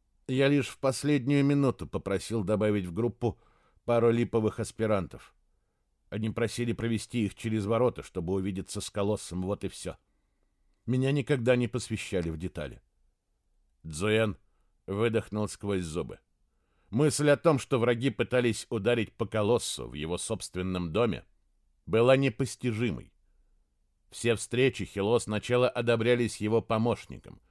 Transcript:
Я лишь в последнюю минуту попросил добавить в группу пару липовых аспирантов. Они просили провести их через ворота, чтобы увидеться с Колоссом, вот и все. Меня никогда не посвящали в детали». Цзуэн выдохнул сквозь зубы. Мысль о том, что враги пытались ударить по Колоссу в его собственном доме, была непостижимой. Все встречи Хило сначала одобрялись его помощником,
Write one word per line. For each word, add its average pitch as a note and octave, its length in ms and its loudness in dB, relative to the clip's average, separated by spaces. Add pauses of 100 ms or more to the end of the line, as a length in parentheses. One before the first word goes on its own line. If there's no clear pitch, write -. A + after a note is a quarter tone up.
(280)
Я C3+ 200 2
лишь C#3+ 200 2
в - 100 -14
последнюю C#3 640 2
минуту C#3 440 2
попросил G2 580 -2
добавить G#2 400 2
в F2 80 -8
группу A2+ 480 -2 (460)
пару A#2 240 4
липовых A#2 500 2
аспирантов. G#2 720 -4 (760)
Они G#2+ 180 -4
просили A#2 460 -2
провести A#2 500 -2
их F#2+ 100 -4
через A2 300 -2
ворота, A2+ 380 0
чтобы F2+ 320 -4
увидеться F#2+ 480 -4
с - 80 -10
Колоссом, G2+ 520 -4
вот G2 220 -4
и F#2+ 40 -6
все. - 280 -12 (880)
Меня B2+ 280 0
никогда B2+ 440 2
не B2 100 2
посвящали G2+ 640 -4
в D#2+ 80 -4
детали». D#2+ 460 -8 (1040)
Цзуэн G#2 500 0 (500)
выдохнул G#2+ 640 0
сквозь G2+ 360 -4
зубы. D#2 340 -6 (720)
Мысль D3 400 2
о C#3+ 80 6
том, D3+ 200 4
что - 200 0
враги A#2+ 320 2
пытались A#2+ 580 0
ударить A2+ 460 0
по A2 120 -4
Колоссу G#2+ 640 0
в B1 60 -12
его D#2+ 240 -4
собственном F#2 720 -4
доме, G#2+ 320 0 (640)
была A#2 320 4
непостижимой. A#2+ 960 -2 (960)
Все A#2 240 0
встречи A#2+ 500 0
Хило G2+ 360 0
сначала A#2+ 500 0
одобрялись A#2+ 680 2
его G#2+ 220 2
помощником, - 800 -4 (100)